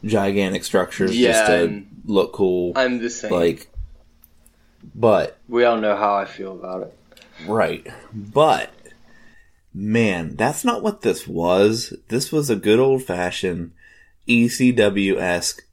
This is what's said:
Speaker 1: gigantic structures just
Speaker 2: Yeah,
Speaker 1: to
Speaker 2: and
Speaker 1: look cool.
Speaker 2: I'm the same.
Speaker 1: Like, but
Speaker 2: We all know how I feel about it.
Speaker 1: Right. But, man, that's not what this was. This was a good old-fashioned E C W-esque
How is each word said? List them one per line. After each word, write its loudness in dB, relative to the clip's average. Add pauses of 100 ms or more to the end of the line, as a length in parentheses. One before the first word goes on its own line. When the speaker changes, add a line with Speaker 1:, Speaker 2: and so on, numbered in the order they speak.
Speaker 1:
gigantic 0
structures 0
just -2
Speaker 2:
Yeah, 4
Speaker 1:
to 4
Speaker 2:
and -6
Speaker 1:
look 0
cool. 0
Speaker 2:
I'm 0
the -4
same. -8
Speaker 1:
Like, 0 (1300)
but 2 (100)
Speaker 2:
We 2
all 2
know 0
how 0
I -2
feel -14
about -10
it. -14 (500)
Speaker 1:
Right. -2 (260)
But, 0 (1000)
man, -2
that's -2
not -2
what -4
this -2
was. 2 (160)
This -4
was 0
a 2
good 4
old-fashioned -2 (540)
E 4
C 2
W-esque 0